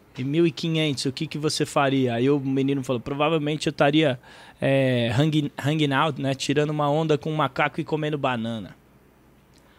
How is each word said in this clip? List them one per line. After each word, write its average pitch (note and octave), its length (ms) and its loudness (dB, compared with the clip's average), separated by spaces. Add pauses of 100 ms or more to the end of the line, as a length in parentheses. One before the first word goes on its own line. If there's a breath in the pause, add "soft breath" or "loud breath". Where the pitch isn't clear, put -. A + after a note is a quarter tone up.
(180)
em B2+ 60 -6
mil D#3+ 220 2
e E3 40 2
quinhentos, D#3 540 -2
o C3+ 80 -2
que D#3 140 -6
que - 100 -8
você D3 300 -2
faria?" C3+ 480 2
Aí B2+ 160 2
o D3 100 2
menino C3+ 420 0
falou, B2+ 160 -2
"Provavelmente D3 680 -2
eu D#3+ 40 0
estaria, D3 480 2 (400 loud breath)
é, C3 560 2
hanging, D3 360 2 (120)
hanging D3 300 0
out, C#3+ 280 0
né? C3+ 140 -2
Tirando D3 360 0
uma D3+ 180 0
onda D3+ 300 2
com D#3+ 120 -8
um D#3 60 -4
macaco D3 420 -2
e D#3 60 -4
comendo D3+ 320 -2
banana." A#2 580 -4 (1040 soft breath)